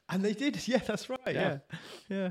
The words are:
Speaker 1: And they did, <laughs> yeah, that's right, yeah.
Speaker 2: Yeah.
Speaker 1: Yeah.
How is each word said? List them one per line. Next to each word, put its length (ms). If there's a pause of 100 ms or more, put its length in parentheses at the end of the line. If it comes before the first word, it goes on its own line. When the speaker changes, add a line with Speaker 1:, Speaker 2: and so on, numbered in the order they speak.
Speaker 1:
And 160
they 100
did, 340
<laughs> 0
yeah, 100
that's 320
right, 160
yeah. 80
Speaker 2:
Yeah. 240 (500)
Speaker 1:
Yeah. 220